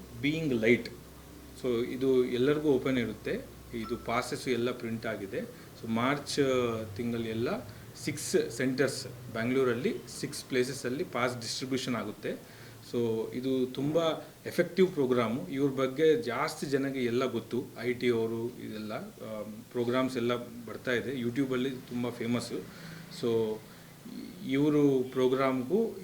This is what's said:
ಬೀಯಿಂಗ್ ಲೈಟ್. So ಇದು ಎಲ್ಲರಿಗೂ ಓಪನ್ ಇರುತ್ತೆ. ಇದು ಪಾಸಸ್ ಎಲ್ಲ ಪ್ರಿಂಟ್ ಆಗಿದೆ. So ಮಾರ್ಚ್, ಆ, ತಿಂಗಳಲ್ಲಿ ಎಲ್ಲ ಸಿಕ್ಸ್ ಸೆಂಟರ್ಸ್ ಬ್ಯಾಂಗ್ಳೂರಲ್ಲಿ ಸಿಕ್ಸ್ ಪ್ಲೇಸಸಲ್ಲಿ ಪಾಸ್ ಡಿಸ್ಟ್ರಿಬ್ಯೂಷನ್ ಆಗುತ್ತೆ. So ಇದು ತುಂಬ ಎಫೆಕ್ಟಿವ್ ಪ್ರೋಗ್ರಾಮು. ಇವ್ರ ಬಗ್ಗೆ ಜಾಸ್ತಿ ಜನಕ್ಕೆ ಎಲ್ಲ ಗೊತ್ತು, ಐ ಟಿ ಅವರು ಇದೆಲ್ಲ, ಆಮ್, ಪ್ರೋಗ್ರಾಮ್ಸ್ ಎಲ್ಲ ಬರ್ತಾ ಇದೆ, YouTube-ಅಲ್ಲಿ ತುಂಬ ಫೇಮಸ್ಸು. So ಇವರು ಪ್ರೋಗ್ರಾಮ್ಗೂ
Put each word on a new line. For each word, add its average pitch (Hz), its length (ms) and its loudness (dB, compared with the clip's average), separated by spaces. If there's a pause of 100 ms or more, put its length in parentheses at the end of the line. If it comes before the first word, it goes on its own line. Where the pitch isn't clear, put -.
(200)
ಬೀಯಿಂಗ್ 151 340 2
ಲೈಟ್. 113 340 6 (760)
So 123 300 2
ಇದು 127 320 6
ಎಲ್ಲರಿಗೂ 139 440 4
ಓಪನ್ 131 300 4
ಇರುತ್ತೆ. 120 540 -2 (220)
ಇದು 113 220 -4
ಪಾಸಸ್ 120 520 -2
ಎಲ್ಲ 120 220 2
ಪ್ರಿಂಟ್ 113 360 -4
ಆಗಿದೆ. 104 340 -4
So - 480 -12
ಮಾರ್ಚ್, 131 520 2
ಆ, 117 560 2
ತಿಂಗಳಲ್ಲಿ 117 340 -2
ಎಲ್ಲ 113 180 0 (560)
ಸಿಕ್ಸ್ - 520 0
ಸೆಂಟರ್ಸ್ 131 500 0 (260)
ಬ್ಯಾಂಗ್ಳೂರಲ್ಲಿ 123 600 2 (260)
ಸಿಕ್ಸ್ - 240 -6
ಪ್ಲೇಸಸಲ್ಲಿ 131 600 0
ಪಾಸ್ 120 300 0
ಡಿಸ್ಟ್ರಿಬ್ಯೂಷನ್ 123 640 -2
ಆಗುತ್ತೆ. 107 640 -6 (300)
So 113 420 0
ಇದು 127 320 0
ತುಂಬ 143 320 0 (480)
ಎಫೆಕ್ಟಿವ್ 175 460 4
ಪ್ರೋಗ್ರಾಮು. 123 540 2
ಇವ್ರ 139 240 2
ಬಗ್ಗೆ 131 520 4
ಜಾಸ್ತಿ 143 440 -2
ಜನಕ್ಕೆ 135 380 0
ಎಲ್ಲ 120 200 2
ಗೊತ್ತು, 113 400 -2 (160)
ಐ 123 120 0
ಟಿ 123 180 2
ಅವರು 113 380 0
ಇದೆಲ್ಲ, 110 440 -8
ಆಮ್, 110 800 -10
ಪ್ರೋಗ್ರಾಮ್ಸ್ 127 440 2
ಎಲ್ಲ 120 200 2
ಬರ್ತಾ 117 540 -8
ಇದೆ, 120 300 0
YouTube-ಅಲ್ಲಿ 127 500 0
ತುಂಬ 123 400 -4
ಫೇಮಸ್ಸು. 120 480 -2 (640)
So 113 380 2 (920)
ಇವರು 143 520 6
ಪ್ರೋಗ್ರಾಮ್ಗೂ 131 1000 2